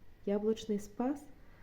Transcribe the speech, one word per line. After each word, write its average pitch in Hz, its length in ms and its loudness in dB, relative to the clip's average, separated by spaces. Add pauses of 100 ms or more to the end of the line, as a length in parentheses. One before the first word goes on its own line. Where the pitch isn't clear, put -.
(260)
Яблучний 208 540 4
Спас — 254 460 0 (380)